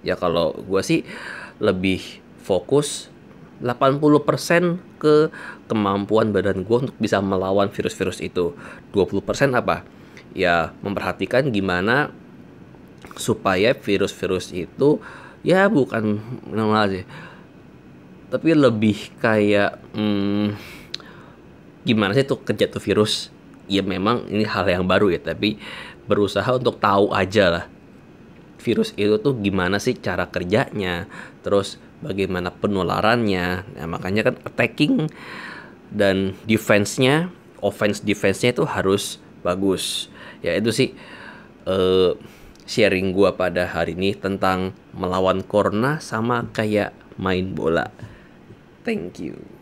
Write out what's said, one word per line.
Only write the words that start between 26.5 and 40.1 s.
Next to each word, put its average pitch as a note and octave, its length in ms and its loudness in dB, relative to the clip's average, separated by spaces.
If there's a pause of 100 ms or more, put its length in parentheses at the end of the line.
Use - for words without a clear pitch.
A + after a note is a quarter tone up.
untuk B2 200 0
tahu G2+ 360 4
aja G2 360 2
lah. E2+ 160 0 (960)
Virus A2 400 0
itu G#2 160 4
tuh C3+ 240 0
gimana G2 400 0
sih B2 160 0
cara F2+ 320 -4
kerjanya, F#2 800 -2 (320)
terus G2 400 0 (240)
bagaimana F#2 480 -2
penularannya. G2 1120 0
Nah, - 240 -12
makanya F#2 400 -2
kan - 160 -2
attacking D3+ 640 0 (800)
dan F#2+ 560 0
defense-nya, B2+ 880 2 (320)
offense G#2 400 -2
defense-nya G#2 480 0
itu - 160 -2
harus G2 480 0 (240)
bagus. F#2 720 -2 (320)